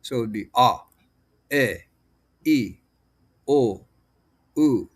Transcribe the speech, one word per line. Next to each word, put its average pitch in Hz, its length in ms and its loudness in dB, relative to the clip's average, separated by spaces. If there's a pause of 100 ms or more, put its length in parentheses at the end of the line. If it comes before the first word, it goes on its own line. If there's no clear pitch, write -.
So - 140 -10
it 123 40 -2
would 113 120 -6
be 104 240 -8
a, 123 200 4 (760)
e, 131 220 0 (720)
i, 131 320 0 (720)
o, 127 360 0 (720)
u. 139 400 0